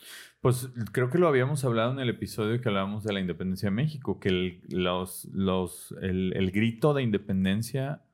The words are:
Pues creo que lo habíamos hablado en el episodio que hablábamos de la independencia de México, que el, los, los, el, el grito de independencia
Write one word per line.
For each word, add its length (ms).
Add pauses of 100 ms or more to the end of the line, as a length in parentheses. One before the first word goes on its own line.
(400)
Pues 280 (240)
creo 180
que 80
lo 80
habíamos 380
hablado 280
en 60
el 120
episodio 500
que 80
hablábamos 340
de 100
la 80
independencia 500
de 40
México, 460
que 80
el, 400
los, 640
los, 680
el, 360
el 160
grito 420
de 80
independencia 1000 (120)